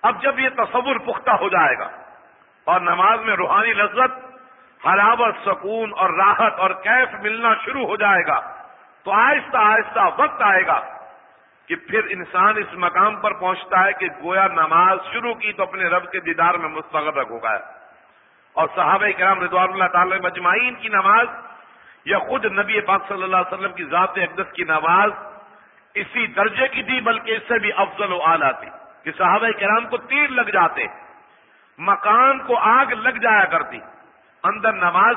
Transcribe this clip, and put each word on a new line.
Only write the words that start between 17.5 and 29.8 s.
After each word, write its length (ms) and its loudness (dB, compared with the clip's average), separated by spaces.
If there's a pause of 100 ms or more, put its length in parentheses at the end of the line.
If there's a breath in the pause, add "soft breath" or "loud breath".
اور 220 0
صحابہ 320 2 (100)
کرام 240 2
رضوان 320 0
اللہ 120 0
تعالی 380 2
مجمعین 520 0
کی 140 -12
نماز 380 4 (760 loud breath)
یا 140 0
خود 260 -4
نبی 360 -2
پاک 260 0
صلی 160 -6
اللہ 140 0
علیہ 160 0
وسلم 200 -6
کی 120 -10
ذات 240 0
اقدس 440 -6
کی 100 -6
نماز 480 2 (840 soft breath)
اسی 320 -6
درجے 400 0
کی 160 -6
تھی، 180 -4
بلکہ 300 -2
اس 160 -2
سے 120 0
بھی 180 -2
افضل 360 -2
و 120 -4
اعلیٰ 340 4
تھی 100 -16 (340)
کہ 140 -8
صحابہ 300 2 (120)
کرام 280 0